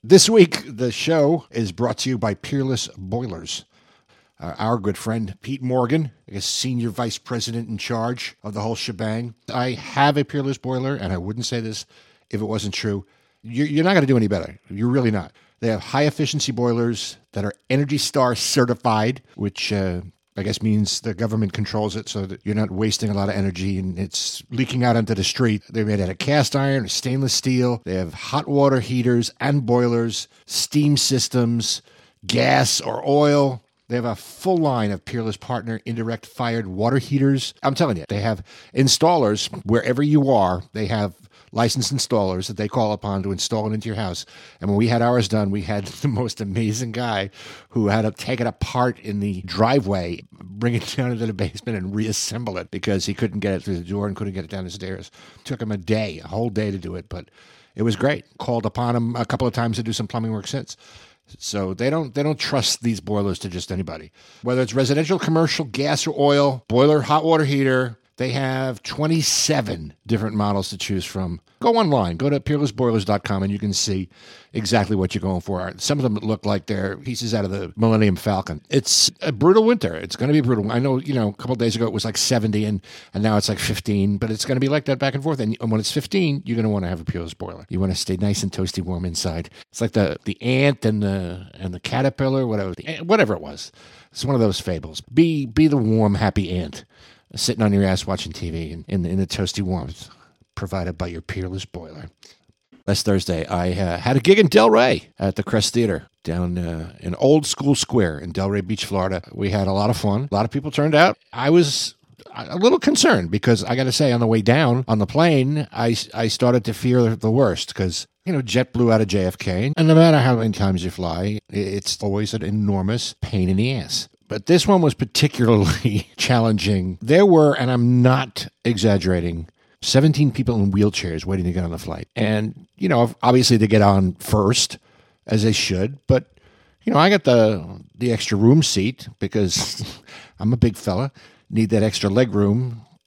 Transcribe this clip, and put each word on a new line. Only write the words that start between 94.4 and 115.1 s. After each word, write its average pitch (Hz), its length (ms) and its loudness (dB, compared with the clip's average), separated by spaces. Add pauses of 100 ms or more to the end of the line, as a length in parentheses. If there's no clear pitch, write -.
those 104 180 2
fables. 80 440 -8
Be, 156 420 2
be 131 220 4
the 147 100 4
warm, 110 380 2
happy 98 360 0
ant 87 360 -6 (480)
sitting 113 280 -2
on 104 100 4
your 98 100 4
ass 92 240 0
watching 90 260 -6
T 87 180 -8
V 80 200 -8
in, 85 180 -12
in, 92 160 -2
in 87 140 -2
the 95 80 0
toasty - 340 -4
warmth 87 480 -6 (460)
provided 90 420 -6
by 87 120 -6
your 85 120 -10
Peerless 92 460 -8
boiler. 80 420 -16 (800)
Last 101 180 0
Thursday, 92 420 0
I, 90 260 -2
uh, 87 260 -2
had 127 180 0
a 135 40 4
gig 185 180 2
in 196 100 4
Delray 220 580 2 (120)
at 95 180 -2
the 107 60 -4
Crest - 320 -2
Theater 107 320 0 (160)
down, 87 340 -4
uh, 85 440 -6
in 90 160 -6
Old 147 280 4
School 139 300 0
Square 90 460 0
in 82 120 -10
Delray 98 340 -2
Beach, 104 200 -6
Florida. 95 360 -2 (100)
We 98 180 -4
had 98 160 0
a 95 60 0
lot 104 180 2
of 113 80 -2
fun. 107 320 0
A - 40 -2
lot 104 120 2
of - 40 -6
people 143 200 -6
turned 151 240 0
out. 170 240 6 (140)
I 127 180 -2
was 160 440 2 (400)
a - 220 -10
little 233 220 4
concerned 123 520 4
because 101 340 2
I 123 120 -2
gotta 131 160 0
say, 139 200 2
on 120 80 2
the 117 60 4
way 113 140 4
down 123 480 4
on 110 100 2
the 101 80 2
plane, 147 640 2